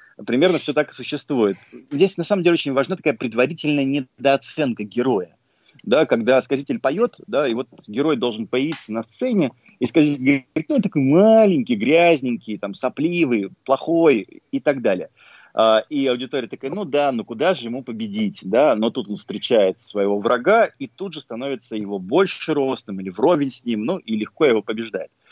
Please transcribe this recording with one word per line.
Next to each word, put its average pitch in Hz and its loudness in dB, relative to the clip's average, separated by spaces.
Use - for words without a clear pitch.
примерно 151 2
все 147 -6
так 151 0
и - -20
существует. 120 0
Здесь, 170 2
на 170 -4
самом 196 0
деле, 170 4
очень 143 -2
важна 139 0
такая 143 0
предварительная 139 -2
недооценка 135 -2
героя. 107 -2
Да, 143 2
когда 120 2
сказитель 135 -4
поет, 180 -2
да, 135 -2
и 117 -2
вот 127 -6
герой 139 0
должен 113 -4
появиться 135 -4
на 113 -4
сцене, 208 -2
и 127 -2
сказитель 143 2
говорит: 139 -2
«Ну, 302 0
он 208 2
такой 151 0
маленький, 180 4
грязненький, 127 2
там, 98 -8
сопливый, 135 -2
плохой» 143 2
и 135 -4
так 139 0
далее. 95 -2
А, 110 4
и 139 -2
аудитория 127 -4
такая: - -10
«Ну 196 -6
да, 143 0
ну 110 -4
куда 147 -2
же 117 -10
ему 123 -8
победить?» 107 -6
Да, 120 2
но 110 0
тут 123 -8
он 104 -8
встречает 95 0
своего 202 -2
врага, 190 2
и 135 -10
тут 185 -12
же 151 -14
становится 123 -10
его 101 -6
больше 156 0
ростом 131 -4
или 95 -8
вровень 143 2
с - -12
ним, 110 -4
ну, 170 -4
и 110 -6
легко 107 -2
его 110 4
побеждает. 110 -8